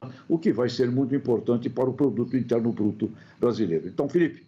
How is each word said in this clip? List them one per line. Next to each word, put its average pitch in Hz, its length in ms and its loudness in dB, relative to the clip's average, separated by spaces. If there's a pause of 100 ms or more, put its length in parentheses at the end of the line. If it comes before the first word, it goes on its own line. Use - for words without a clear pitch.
(280)
o 165 100 2
que 165 140 2
vai 120 160 2
ser 120 240 0
muito 127 240 0
importante 120 540 0
para 127 200 0
o 127 40 -4
produto 123 420 0
interno 117 380 0
bruto 104 360 -2 (300)
brasileiro. 98 480 0
Então, 139 220 -2
Felipe, 165 380 0